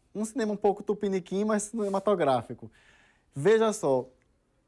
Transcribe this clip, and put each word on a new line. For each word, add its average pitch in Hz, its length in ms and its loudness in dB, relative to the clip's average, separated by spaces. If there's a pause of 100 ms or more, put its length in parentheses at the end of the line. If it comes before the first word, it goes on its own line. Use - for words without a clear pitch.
(140)
Um 208 120 -4
cinema 220 260 -4
um 196 40 -4
pouco 202 260 0
tupiniquim, 196 640 -2
mas 208 160 0
cinematográfico. 185 1080 -2 (640)
Veja 214 380 4
só, 139 340 0 (600)